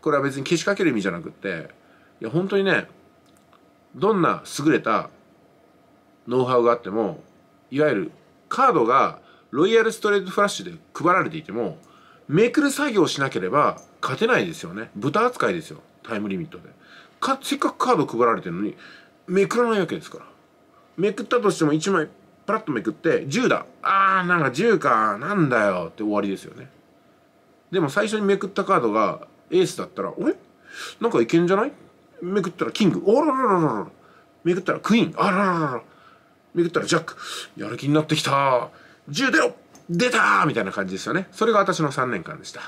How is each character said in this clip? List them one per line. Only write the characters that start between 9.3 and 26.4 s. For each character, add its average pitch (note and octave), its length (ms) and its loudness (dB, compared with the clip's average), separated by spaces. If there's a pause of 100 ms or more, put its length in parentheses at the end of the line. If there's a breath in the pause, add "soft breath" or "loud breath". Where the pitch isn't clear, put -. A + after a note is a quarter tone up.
ロ C#3+ 160 2
イ A3 80 2
ヤ A3+ 80 6
ル A3 100 0
ス A3 100 -12
ト G#3+ 100 0
レ G3+ 60 2
ー F#3+ 60 -2
ト F#3 60 -10
フ G3+ 120 -2
ラ G3+ 60 2
ッ G3 40 -2
シ - 100 -10
ュ F2+ 100 -12
で - 60 -18 (160)
配 E3+ 180 0
ら F3+ 120 2
れ - 80 -6
て D#2+ 60 -10
い D2+ 40 -10
て F#2 100 -16
も、 G2+ 280 -6 (480 soft breath)
め G#3 240 4
く D4 100 2
る C#4+ 80 2
作 C#4 220 -2
業 G#3 100 2
を C#3+ 60 4
し C3+ 120 -6
な C3+ 120 -2
け - 80 -4
れ F#2 100 -4
ば B2+ 320 0 (180)
勝 - 200 -4
て A3 80 0
な A#3+ 100 2
い A2+ 80 0
で E2+ 80 -8
す - 80 -14
よ F2 140 -12
ね。 A2 200 -14
豚 C#3+ 300 0
扱 C3+ 240 -2
い F#2 60 -2
で E2 60 -6
す - 100 -16
よ、 D2+ 100 -20 (220)
タ A2+ 140 -8
イ - 20 -6
ム G#2+ 100 -6
リ - 80 -4
ミ D#2+ 80 -6
ッ - 40 -18
ト - 100 -18
で。 - 100 -20 (500 loud breath)
か-、 C4 220 -2
せ - 140 -4
っ - 20 -10
か - 140 -2
く - 120 -4
カ B3+ 120 4
ー - 20 0
ド C#3+ 80 2
配 A#2+ 220 2
ら A2+ 80 4
れ F2+ 60 -8
て F2+ 80 -8
る E2+ 40 -6
の F2+ 80 -6
に、 G#2 160 -6 (480 loud breath)
め F#3+ 220 2
く A3+ 120 -2
ら A#3+ 120 2
な G#3+ 60 2
い - 20 2
わ E3+ 80 0
け - 80 -6
で D#2+ 80 -10
す - 80 -18
か - 80 -16
ら。 - 60 -20 (720)
め G3 160 0
く A3 100 -8
っ - 20 -8
た A#3+ 160 0
と G#3 80 4
し D#3+ 80 -2
て E3 80 2
も D3 80 4
一 D#3+ 160 0
枚 E3 200 0 (360)
パ G3+ 80 -2
ラ A3 60 -2
ッ - 40 -12
と D#3 80 -6
め G3 120 -2
く - 80 -2
っ - 20 -8
て、 D#3 340 0
十 G3 220 0
だ。 A#2 160 0 (160)
「あ F#3+ 420 2
ー、 F3 40 -2
な F3+ 100 2
ん - 20 2
か C#3 120 2
十 F#3+ 260 2
か、 A2 400 2
な D3+ 160 -6
ん E3 160 2
だ A2+ 160 4
よ」 F2+ 240 0
っ - 40 -20
て G#2+ 100 -10
終 G#2 80 -2
わ G#2 100 0
り G2+ 80 -2
で F#2+ 80 -4
す - 60 -16